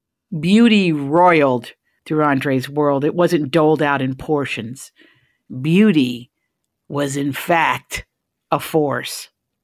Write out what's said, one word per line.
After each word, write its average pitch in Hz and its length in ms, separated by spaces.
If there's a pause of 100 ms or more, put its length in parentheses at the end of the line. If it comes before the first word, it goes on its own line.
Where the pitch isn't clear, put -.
(380)
Beauty 202 540
roiled 147 800 (340)
through 151 200
Andre's 135 420
world. 143 380
It 147 100
wasn't 165 360
doled 156 300
out 143 200
in 131 140
portions. 131 760 (680)
Beauty 151 680 (600)
was, 139 260
in 143 160
fact, 143 720 (460)
a 147 80
force. 139 680 (340)